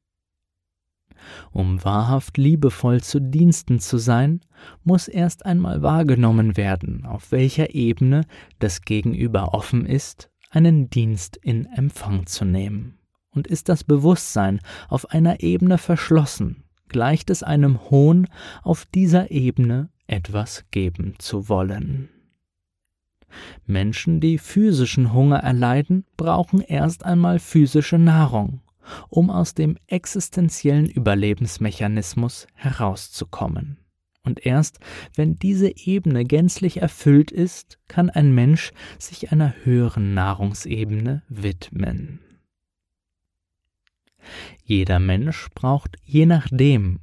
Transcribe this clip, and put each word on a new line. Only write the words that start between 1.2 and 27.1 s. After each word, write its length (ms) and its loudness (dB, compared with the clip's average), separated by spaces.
Um 320 -2
wahrhaft 540 -2
liebevoll 640 2
zu 180 -4
Diensten 600 2
zu 180 -4
sein, 440 0
muss 240 2
erst 380 -4
einmal 360 -2
wahrgenommen 760 2
werden, 480 -4
auf 260 -12
welcher 420 0
Ebene 520 2
das 220 -4
Gegenüber 720 -2
offen 320 -2
ist, 440 -6
einen 380 4
Dienst 480 -4
in 280 -4
Empfang 640 -4
zu 180 -6
nehmen. 540 -4
Und 160 -4
ist 220 -4
das 140 0
Bewusstsein 760 0
auf 220 -6
einer 300 2
Ebene 360 2
verschlossen, 840 -2
gleicht 420 -2
es 140 -4
einem 460 2
Hohn, 380 6
auf 220 -4
dieser 460 2
Ebene 580 0
etwas 640 -8
geben 480 -4
zu 300 -8
wollen. 600 -4
Menschen, 560 -2
die 160 2
physischen 760 0
Hunger 260 4
erleiden, 680 0
brauchen 460 0
erst 440 -4
einmal 340 2